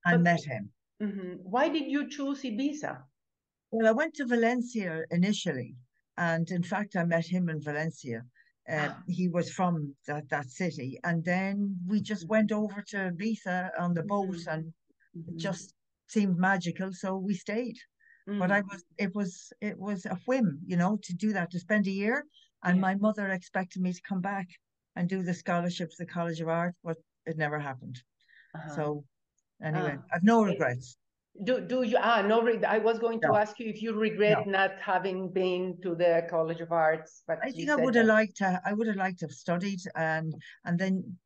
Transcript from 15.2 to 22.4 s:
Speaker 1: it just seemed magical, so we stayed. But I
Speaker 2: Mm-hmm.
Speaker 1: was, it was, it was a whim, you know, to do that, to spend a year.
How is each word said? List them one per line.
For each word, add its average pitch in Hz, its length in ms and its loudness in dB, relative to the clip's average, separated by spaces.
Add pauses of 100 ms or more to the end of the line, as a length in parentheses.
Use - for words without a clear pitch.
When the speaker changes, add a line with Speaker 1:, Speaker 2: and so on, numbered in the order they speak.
Speaker 1:
it - 20 -10 (120)
just - 260 -8 (400)
seemed 196 240 4
magical, 185 540 0
so 185 160 -8 (200)
we 202 60 2
stayed. 220 420 -6 (500)
But 196 260 0
I 202 80 6
Speaker 2:
Mm-hmm. 196 100 -6
Speaker 1:
was, 196 140 -14 (200)
it 185 140 -2
was, 196 140 -2 (280)
it 208 160 -6 (120)
was 202 180 -4
a 185 200 -4
whim, 247 220 4 (220)
you 180 60 0
know, 175 160 4 (140)
to 180 60 -6 (120)
do 214 100 2
that, 175 160 -2
to 175 160 -6
spend 208 220 4
a 190 160 -2
year. 233 120 2 (460)